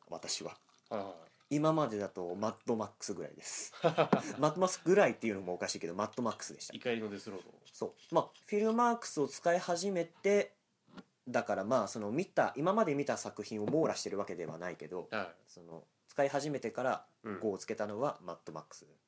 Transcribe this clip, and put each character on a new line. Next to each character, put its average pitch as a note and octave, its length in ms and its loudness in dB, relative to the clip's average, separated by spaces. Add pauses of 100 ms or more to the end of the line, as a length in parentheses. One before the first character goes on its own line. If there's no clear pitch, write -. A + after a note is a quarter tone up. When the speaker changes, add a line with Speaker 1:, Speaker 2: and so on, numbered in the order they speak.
Speaker 1:
私 - 360 -6
は。 - 140 -10 (320)
Speaker 2:
は A2+ 80 -4
い - 20 -2
は G2 60 -4
い - 20 -8
は F#2 60 -10
い。 - 20 -16 (340)
Speaker 1:
今 D3+ 240 4
ま D3+ 140 2
で A2 100 -4
だ G2+ 120 -2
と F2 260 -6
マ G#2+ 140 0
ッ - 60 -4 (100)
ド A#2+ 100 2
マ A2 100 -2
ッ G2+ 40 -6
ク - 160 -12
ス G#2 80 -4
ぐ E2+ 100 -8
ら C#2+ 60 -8
い - 60 -18
で - 60 -18
す。 - 360 -8
Speaker 2:
<laughs> - 40 -16
Speaker 1:
マ E3+ 80 4
ッ D3+ 640 2
ド F3+ 80 -2
マ F#3 60 6
ッ - 0 -
ク - 20 -
ス - 160 -4
ぐ F3+ 100 6
ら G3 120 8
い A#2+ 40 2
っ G#2+ 40 -4
て A2+ 120 -4
い A2 40 2
う G2 40 -2
の F#2+ 60 -6
も F2+ 120 -4
お F2 40 -2
か F#2+ 100 -2
し - 80 -4
い - 40 -8
け - 80 -4
ど、 F2 80 -6
マ G2+ 100 0
ッ - 100 -6
ド - 80 -6
マ A2 80 0
ッ - 60 -8
ク - 80 -10
ス - 80 -10
で - 80 -16
し - 60 -10
た。 - 80 -12
Speaker 2:
怒 A#2+ 160 -4
り A#2 100 -2
の G#2+ 80 -4
デ G2+ 100 -8
ス G#2+ 100 -12
ロ G2 80 -8
ー F2 60 -12
ド。 - 80 -20 (220)
Speaker 1:
そ - 140 -4
う。 - 280 -6
ま E3 60 6
あ、 - 80 -4 (160)
フ - 100 -2
ィ G#3 40 4
ル A3 120 4
マ A#3 220 6
ー A#3 40 0
ク - 100 -8
ス - 120 -2
を C#3 80 4
使 - 260 2
い F3+ 60 4
始 F3+ 320 0
め E3+ 140 0
て、 G3+ 500 2 (720)
だ A#2+ 160 0
か G#2 120 0
ら F#2+ 100 0
ま A#2 180 4
あ、 F#2+ 60 0
そ A#2 100 -6
の G#2 100 -2
見 D#3 160 0
た、 - 300 2
今 D#3+ 160 2
ま A3 140 4
で D3 100 2
見 C#3+ 80 0
た A#2 140 0
作 - 260 -6
品 G#2+ 180 -4
を G#2 40 0
網 C#3+ 220 4
羅 G2+ 100 0
し - 60 -4
て G2+ 60 -6
る F#2+ 80 -2
わ G2 80 -2
け F2+ 120 -6
で E2+ 80 -4
は D#2 120 -6
な F2 140 -6
い D#2+ 60 -10
け D#2 100 -12
ど、 F2 240 -8
Speaker 2:
は G#2 120 -2
い。 E2 120 -10 (100)
Speaker 1:
そ - 160 -20
の、 E2 240 -16 (220)
使 - 160 0
い C#3 60 4
始 C#3+ 200 0
め C3+ 120 -2
て A2 100 -4
か B2 120 -4
ら B2 220 0 (180)
Speaker 2:
う A2+ 80 -6
ん。 F#2+ 100 -6
Speaker 1:
五 G#2+ 100 2
を F#2+ 60 -2
つ - 80 -10
け A2 100 -4
た G#2+ 100 -2
の G#2 140 -6
は C3+ 220 -2
マ F2 140 -10
ッ - 100 -14
ド D#2+ 80 -10
マ D#2 80 -8
ッ - 20 -14
ク - 140 -20
ス、 D#2+ 100 -20 (200)